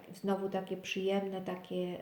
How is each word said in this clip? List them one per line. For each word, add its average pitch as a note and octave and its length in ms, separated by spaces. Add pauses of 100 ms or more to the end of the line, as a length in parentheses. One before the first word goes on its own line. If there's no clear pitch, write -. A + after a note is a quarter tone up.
(140)
znowu G3 340
takie F#3+ 280
przyjemne, F#3+ 640
takie F3+ 600